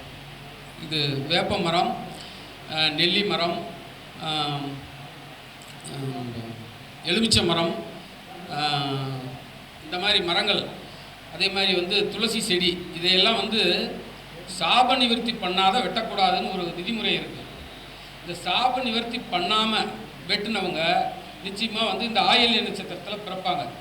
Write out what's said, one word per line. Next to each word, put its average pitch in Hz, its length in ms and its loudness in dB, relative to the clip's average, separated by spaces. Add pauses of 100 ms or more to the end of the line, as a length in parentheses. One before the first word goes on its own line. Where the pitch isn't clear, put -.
(840)
இது 143 440 0
வேப்ப 190 300 2
மரம், 180 380 2 (760)
ஆ, 156 40 -4
நெல்லி 165 480 4
மரம், 170 340 0 (680)
ஆ, 160 40 -4 (1600)
ஆ, 147 80 -10 (1080)
எலுமிச்சை 214 400 4
மரம், 170 300 4 (800)
ஆ, 147 280 0 (1040)
இந்த 180 140 -4
மாதிரி 196 260 4
மரங்கள், 185 420 2 (680)
அதே 185 140 2
மாதிரி 190 260 4
வந்து 190 380 2
துளசி 226 280 0
செடி, 175 460 2 (100)
இதையெல்லாம் 185 400 6
வந்து 208 540 2 (680)
சாப 247 380 6
நிவர்த்தி 233 360 2
பண்ணாத 190 480 4
வெட்டக்கூடாதுன்னு 196 720 2
ஒரு 175 240 -2
விதிமுறை 196 360 0
இருக்கு. - 300 -4 (840)
இந்த 135 240 -4
சாப 254 320 4
நிவர்த்தி 233 380 0 (120)
பண்ணாம 214 540 4 (420)
வெட்டினவங்க 185 800 2 (380)
நிச்சயமா 220 420 0
வந்து 196 180 0
இந்த 226 160 2
ஆயில்ய 226 400 6
நட்சத்திரத்துல 196 640 -6
பிறப்பாங்க. 185 400 -2 (140)